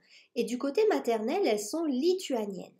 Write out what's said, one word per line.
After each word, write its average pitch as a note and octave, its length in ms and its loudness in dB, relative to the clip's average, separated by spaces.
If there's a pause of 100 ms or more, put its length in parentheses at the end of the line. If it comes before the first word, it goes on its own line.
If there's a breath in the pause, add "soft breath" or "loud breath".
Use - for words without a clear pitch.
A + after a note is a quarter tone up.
(360 soft breath)
et A#3+ 80 0
du A#3+ 140 -4
côté C#4 300 2
maternel, C4+ 580 0
elles G#3+ 140 2
sont E4 260 -4
lituaniennes. B3 960 -2